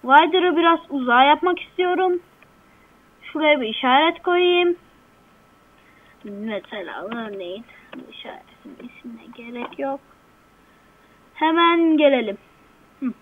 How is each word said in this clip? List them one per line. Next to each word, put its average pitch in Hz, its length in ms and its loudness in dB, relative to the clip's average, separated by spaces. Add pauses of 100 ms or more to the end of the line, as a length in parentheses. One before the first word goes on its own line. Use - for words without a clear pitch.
Wither'ı 320 540 4
biraz 339 240 2 (100)
uzağa 254 320 2
yapmak 302 380 2
istiyorum. 359 600 -2 (1000)
Şuraya 302 380 0
bir 220 80 -4
işaret 269 540 0
koyayım. 349 540 2 (1500)
Mesela 202 800 -12
örneğin 208 600 -10 (320)
bu 254 140 -18
işaretin - 680 -20 (120)
ismine 233 380 -20 (100)
gerek 240 420 -14
yok. 277 220 -6 (1300)
Hemen 330 640 2
gelelim. 254 420 2 (600)
Hı. 269 60 -6 (160)